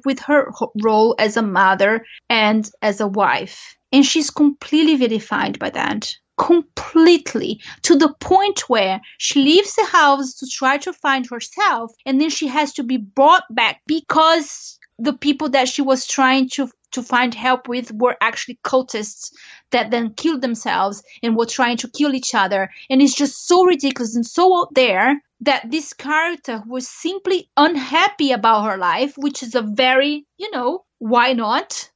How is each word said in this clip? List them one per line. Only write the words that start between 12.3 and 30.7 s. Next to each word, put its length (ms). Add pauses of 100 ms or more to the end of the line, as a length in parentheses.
she 160
has 260
to 100
be 140
brought 540
back 340
because 960 (180)
the 160
people 360
that 200
she 140
was 240
trying 460
to, 160 (240)
to 100
find 320
help 320
with 260
were 260
actually 440
cultists 680 (380)
that 220
then 240
killed 260
themselves 640 (180)
and 160
were 80
trying 320
to 180
kill 200
each 180
other. 380 (180)
And 100
it's 160
just 320
so 180
ridiculous 500
and 100
so 340
out 140
there 480 (200)
that 280
this 240
character 640
who 140
was 160
simply 680
unhappy 760
about 320
her 140
life, 400
which 260
is 100
a 80
very, 640 (120)
you 120
know, 340 (140)